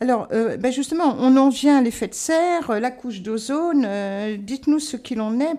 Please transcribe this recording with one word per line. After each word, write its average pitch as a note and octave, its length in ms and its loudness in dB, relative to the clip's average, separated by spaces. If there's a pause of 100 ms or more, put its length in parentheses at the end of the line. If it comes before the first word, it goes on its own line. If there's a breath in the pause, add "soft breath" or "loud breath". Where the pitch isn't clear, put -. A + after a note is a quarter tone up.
Alors, B3 320 0
euh, A3+ 240 0
ben, A#3 120 -2
justement, C#4 480 -2
on C4 200 6
en C4+ 100 6
vient C#4 300 4
à C4 40 4
l'effet A#3 280 -2
de - 40 -16
serre, E4 580 0
euh, G#3 100 0
la B3 100 -2
couche A#3+ 300 -12
d'ozone. C4 640 0
Euh, G3+ 500 -4
dites-nous C4+ 420 -2
ce D4 180 -6
qu'il A3 240 -6
en A3 180 -2
est. D#4 200 0